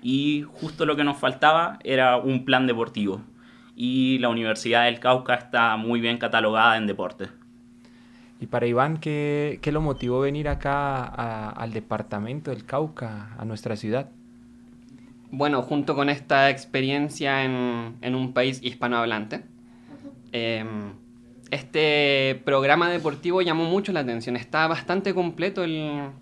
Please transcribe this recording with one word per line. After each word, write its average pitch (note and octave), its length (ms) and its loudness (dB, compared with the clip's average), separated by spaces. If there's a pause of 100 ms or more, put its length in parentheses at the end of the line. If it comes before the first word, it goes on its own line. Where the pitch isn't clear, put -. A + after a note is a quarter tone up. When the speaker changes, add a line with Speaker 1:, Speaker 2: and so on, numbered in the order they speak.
Speaker 1:
y C#3+ 520 0
justo D#3+ 320 -4
lo D3+ 100 2
que D3 80 2
nos C#3+ 140 0
faltaba D#3 640 4
era B2+ 340 4
un C3 280 0
plan C3 220 4
deportivo. A2 540 -2 (540)
Y B2+ 440 2
la B2 100 2
Universidad A2+ 560 2
del A#2+ 140 2
Cauca B2+ 360 4
está A#2 420 2
muy A2+ 220 -2
bien A#2 180 0
catalogada A2+ 600 4
en A2 100 -2
deporte. F#2+ 400 -6 (1120)
Speaker 2:
Y A#2 80 -10
para A#2+ 180 0
Iván, C3 320 2
¿qué, D3 640 -2
qué D3+ 100 -2
lo D3+ 100 0
motivó B2+ 400 0
venir C#3+ 260 -2
acá C#3 560 -2
a, A2 460 -6
al A2+ 240 -8
departamento A2 760 -6
del A2+ 140 -10
Cauca, A#2 720 -6
a A2 80 -10
nuestra A2 300 -6
ciudad? A2+ 340 -4 (1200)
Speaker 3:
Bueno, C#3 320 0
junto C#3+ 340 -2
con C#3 140 0
esta C#3 400 4
experiencia C#3 960 -2
en, B2 580 -2
en B2+ 140 -4
un C3 180 -4
país C3 300 0
hispanohablante, A#2 800 -4 (880)
em, A2 640 -6 (580)
este C#3+ 960 2
programa C#3+ 440 4
deportivo E3+ 520 0
llamó E3 240 2
mucho G3+ 280 0
la D#3 80 0
atención. A#2+ 340 -4
Está D#3 320 0
bastante F3 460 -2
completo F3+ 500 -2
el D3+ 460 -6 (120)